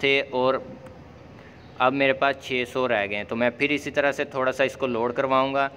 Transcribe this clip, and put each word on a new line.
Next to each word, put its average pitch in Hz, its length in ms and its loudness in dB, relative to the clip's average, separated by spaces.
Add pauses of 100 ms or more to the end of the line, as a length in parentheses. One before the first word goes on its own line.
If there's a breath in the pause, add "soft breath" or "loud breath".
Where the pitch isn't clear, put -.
थे 139 200 4
और 131 400 0 (1200 loud breath)
अब 131 120 4
मेरे 135 220 4
पास 139 280 0
छः 127 220 -2
सौ 127 220 -2
रह 107 200 2
गए 101 100 -6
हैं। 104 100 -6
तो 113 100 -4
मैं 120 140 2
फिर 143 220 0
इसी 147 180 -4
तरह 143 220 2
से 143 120 -4 (100)
थोड़ा 131 180 0
सा 135 120 2
इसको 131 220 -2
load 120 260 0
करवाऊँगा। 135 640 0